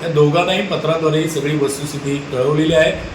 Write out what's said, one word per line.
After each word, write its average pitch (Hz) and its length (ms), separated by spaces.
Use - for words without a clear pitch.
या 170 60
दोघांनाही 165 520
पत्राद्वारे 156 600
ही - 80
सगळी 147 260
वस्तुस्थिती 143 600
कळवलेली 147 580
आहे 160 180